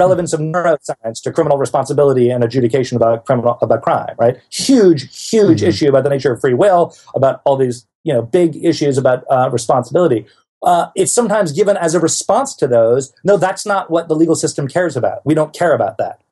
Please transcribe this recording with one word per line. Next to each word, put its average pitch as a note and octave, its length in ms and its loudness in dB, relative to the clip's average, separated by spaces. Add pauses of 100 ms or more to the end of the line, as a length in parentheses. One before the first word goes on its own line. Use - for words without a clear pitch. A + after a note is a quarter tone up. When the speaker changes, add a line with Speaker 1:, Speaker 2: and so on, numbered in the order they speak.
Speaker 1:
relevance F3+ 260 0
of D#3+ 80 -2
neuroscience D#3 840 -4
to B2 100 -6
criminal D3 240 0
responsibility C3+ 720 2
and B2 140 -2
adjudication A#2+ 520 -2
about A#2 300 0
criminal, A#2+ 360 0
about A2+ 200 0
crime, A2+ 360 -4
right? A#2 200 0 (140)
Huge, F#3 520 2 (260)
huge F#3+ 300 2
Speaker 2:
Mm-hmm. F3+ 80 0
Speaker 1:
issue D#3 220 0
about C3+ 160 4
the C#3+ 40 0
nature C3+ 220 -2
of A2+ 80 -6
free C3 140 0
will, F3 420 2 (180)
about C3 300 0
all C#3 140 2
these, B2+ 280 -2 (200)
you D#3 80 -2
know, A#2 80 0
big D#3+ 420 0
issues D3 340 0
about, B2+ 320 0
uh, B2+ 220 2
responsibility. C3 760 0 (380)
Uh, F3 320 0
it's F#3+ 180 -2
sometimes G#3 380 0
given F#3+ 260 0
as E3+ 180 -4
a F3+ 40 2
response F#3+ 560 -2
to D3+ 120 -2
those. A#2+ 460 2 (100)
No, G3 140 2
that's F#3 280 -2
not G3 260 -4
what E3 160 -2
the D#3+ 80 -2
legal E3 200 2
system C#3+ 320 -4
cares E3+ 280 -2
about. A2+ 300 -4
We C#3+ 80 2
don't D3+ 200 -2
care E3 200 0
about A2 240 -2
that. F#2+ 240 -8 (100)